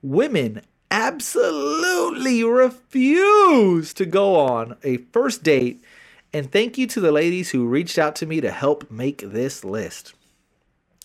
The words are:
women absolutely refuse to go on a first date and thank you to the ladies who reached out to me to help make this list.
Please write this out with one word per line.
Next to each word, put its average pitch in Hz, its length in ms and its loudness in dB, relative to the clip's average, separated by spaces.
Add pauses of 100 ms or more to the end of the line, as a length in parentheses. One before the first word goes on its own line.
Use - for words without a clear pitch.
women 139 600 -2 (280)
absolutely 294 1500 -2
refuse 254 1500 4
to 190 120 -4
go 190 300 2
on 123 480 0
a 127 140 -2 (140)
first 247 320 -2
date 131 400 0 (520)
and 139 160 -8
thank 240 260 -2
you 262 100 -2
to - 120 -6
the 165 140 4
ladies 170 380 0
who 123 140 0
reached 147 320 -2
out 151 200 0
to 165 80 -10
me 160 160 -6
to 110 100 -2
help 143 400 -4
make 127 300 -6
this 110 420 -8
list. 98 500 -10 (920)